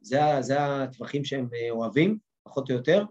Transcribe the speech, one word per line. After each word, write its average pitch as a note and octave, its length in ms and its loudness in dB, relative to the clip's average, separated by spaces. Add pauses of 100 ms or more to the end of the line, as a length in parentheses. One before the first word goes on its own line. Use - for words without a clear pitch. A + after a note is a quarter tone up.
זה C3 240 0
ה-, D3 160 2
זה B2 180 0
הטווחים C#3 680 -4
שהם, C3+ 280 -4
אה, A#2 180 -4
אוהבים, A#2+ 460 2 (260)
פחות C3 260 -6
או B2+ 60 0
יותר. D#3 360 4